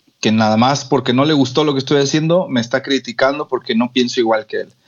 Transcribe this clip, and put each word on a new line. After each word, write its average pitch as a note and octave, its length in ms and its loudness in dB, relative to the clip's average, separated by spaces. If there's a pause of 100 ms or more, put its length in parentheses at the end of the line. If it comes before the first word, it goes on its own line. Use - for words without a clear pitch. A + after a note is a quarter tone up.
(200)
que A2 120 0
nada A2 240 2
más C3 280 2
porque C3 280 0
no C3 120 2
le D#3 80 2
gustó C#3 320 2
lo D3+ 80 0
que C3+ 60 -2
estoy C#3 240 0
haciendo, D#3 460 0
me C3 120 0
está B2+ 220 -4
criticando C3+ 680 -2
porque A#2+ 260 -4
no A#2+ 180 0
pienso B2 280 -2
igual A2 260 0
que G#2 160 -8
él. G2 60 -14 (200)